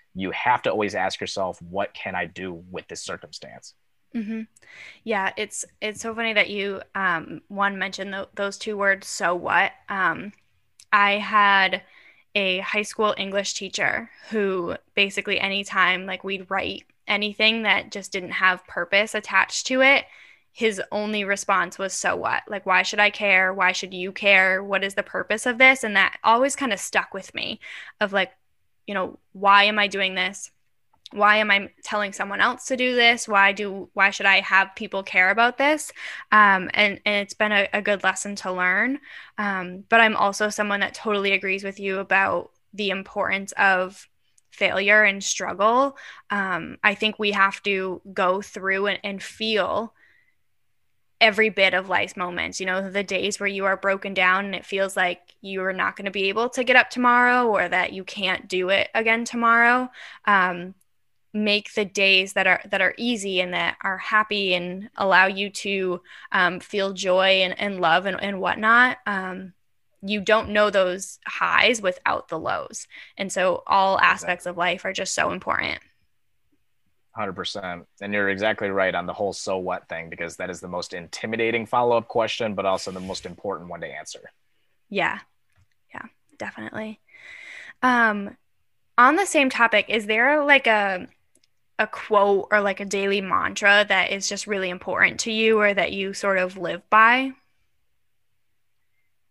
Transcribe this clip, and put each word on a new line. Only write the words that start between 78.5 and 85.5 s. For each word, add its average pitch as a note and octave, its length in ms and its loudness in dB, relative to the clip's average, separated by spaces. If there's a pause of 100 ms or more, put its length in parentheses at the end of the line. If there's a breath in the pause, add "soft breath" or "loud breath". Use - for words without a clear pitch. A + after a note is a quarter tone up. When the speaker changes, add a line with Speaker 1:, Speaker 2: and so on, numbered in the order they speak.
Speaker 1:
right F#2+ 260 0
on F2 120 -4
the F2+ 60 -8
whole G2+ 200 -4
"so F#2+ 260 -4
what" F2+ 300 -8
thing, E2 200 -10
because E2 280 -12
that F#2 140 -8
is F2 100 -12
the F#2 80 -14
most F2 240 -8
intimidating A2+ 760 -4
follow-up A#2+ 400 2
question, A2 480 -2
but F#2+ 100 -4
also F#2+ 280 -2
the F#2 80 -10
most F#2 260 -10
important F2 420 -10
one F2 120 -12
to E2 80 -10
answer. C#2+ 320 -16 (680)
Speaker 2:
Yeah. F#3+ 300 -4 (720)